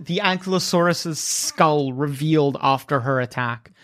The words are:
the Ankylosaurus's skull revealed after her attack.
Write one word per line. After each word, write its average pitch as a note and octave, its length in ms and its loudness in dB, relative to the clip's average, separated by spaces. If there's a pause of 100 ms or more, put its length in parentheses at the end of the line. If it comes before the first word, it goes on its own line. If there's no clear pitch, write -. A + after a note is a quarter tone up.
the E3+ 220 -4
Ankylosaurus's F3+ 1000 0
skull D3 720 0
revealed C#3+ 680 0
after C3+ 400 0
her C3 200 0
attack. A#2+ 520 -6 (120)